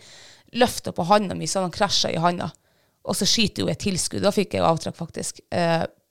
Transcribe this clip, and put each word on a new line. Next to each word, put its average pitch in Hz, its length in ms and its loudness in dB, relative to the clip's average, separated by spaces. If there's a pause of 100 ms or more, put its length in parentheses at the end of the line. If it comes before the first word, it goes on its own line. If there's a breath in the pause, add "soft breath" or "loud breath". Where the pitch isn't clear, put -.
(600 loud breath)
løftet - 380 0
på 170 100 0
handa 190 320 4
mi, 160 80 -6
så 196 140 -2
hadde 180 100 -2
han - 80 -12
krasjet - 320 2
i - 80 -2
handa. 170 320 0 (560 soft breath)
Og 107 80 -2
så - 80 -2
skyter - 400 2
jo 87 80 0
et - 80 -4
tilskudd. 101 480 -2
Da 202 80 2
fikk 190 240 0
jeg 175 80 4
avtrekk, 165 320 0
faktisk. - 400 -10 (160)
Eh, 165 300 2 (240)